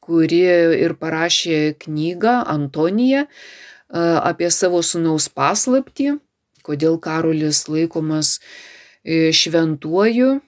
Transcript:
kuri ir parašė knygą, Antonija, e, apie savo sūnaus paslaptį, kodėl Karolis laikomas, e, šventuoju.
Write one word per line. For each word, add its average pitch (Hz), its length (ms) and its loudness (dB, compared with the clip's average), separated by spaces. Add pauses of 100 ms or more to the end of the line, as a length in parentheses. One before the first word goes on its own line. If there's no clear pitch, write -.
kuri 165 400 2 (400)
ir 165 160 0
parašė 160 800 -2
knygą, 175 680 -2
Antonija, 180 800 0
e, - 20 -20 (720)
apie 170 520 0
savo 175 320 0
sūnaus 165 480 -2
paslaptį, 262 880 -2 (440)
kodėl 156 360 0
Karolis 160 720 -2
laikomas, 156 720 -2 (640)
e, 160 280 0
šventuoju. 170 1160 0